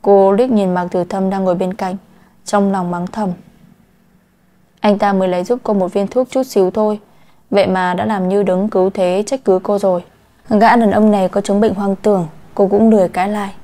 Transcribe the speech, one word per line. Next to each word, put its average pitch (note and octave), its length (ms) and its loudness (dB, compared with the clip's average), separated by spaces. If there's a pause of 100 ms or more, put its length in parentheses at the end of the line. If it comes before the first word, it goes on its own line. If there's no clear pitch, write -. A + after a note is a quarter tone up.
Cô G3 300 4
liếc B3 180 2
nhìn G3 240 0
Mạc F3+ 160 -2
Tử F3+ 140 -2
Thâm F#3+ 260 -4
đang F#3+ 140 -4
ngồi F3+ 100 0
bên F#3 200 -4
cạnh, F#3 220 -8 (480)
trong G3+ 280 0
lòng F3+ 180 -4
mắng F3 160 -6
thầm. G3+ 240 -6 (1500)
Anh G#3 180 2
ta G3+ 140 0
mới F#3+ 160 0
lấy F3+ 160 -2
giúp A#3+ 180 -2
cô A3 120 -2
một G3 180 -2
viên G3+ 140 -2
thuốc B3 240 -2
chút C4 120 -2
xíu G3 280 0
thôi, G#3 300 -2 (500)
vậy G3+ 160 2
mà F#3 280 0
đã G3 100 -4
làm G3 240 -2
như G3+ 140 0
đứng F#3+ 260 0
cứu F#3+ 220 0
thế F#3+ 360 -2
trách C4 180 -6
cứ F#3 180 2
cô G3+ 160 -2
rồi. F#3 260 -2 (440)
Gã G#3+ 280 4
đàn A3+ 140 2
ông G#3+ 200 4
này G3 180 2
có G3+ 120 -2
chứng G3+ 200 0
bệnh G#3+ 140 2
hoang G3 220 -4
tưởng, G3 300 0 (280)
cô G3+ 120 2
cũng G#3 240 4
lười G3 180 4
cãi F#3 200 -4
lại. G3+ 360 -6